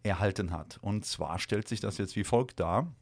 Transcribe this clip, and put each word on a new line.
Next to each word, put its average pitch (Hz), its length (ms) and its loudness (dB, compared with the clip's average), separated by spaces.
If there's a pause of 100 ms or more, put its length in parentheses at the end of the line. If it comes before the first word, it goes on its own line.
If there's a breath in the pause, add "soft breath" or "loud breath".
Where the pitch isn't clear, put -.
erhalten 98 480 2
hat. 80 320 -6
Und 104 240 -2
zwar 78 320 -2
stellt - 300 -2
sich 110 120 -2
das 104 200 -4
jetzt 98 160 -2
wie 104 80 0
folgt 123 360 2
dar. 101 320 2 (100)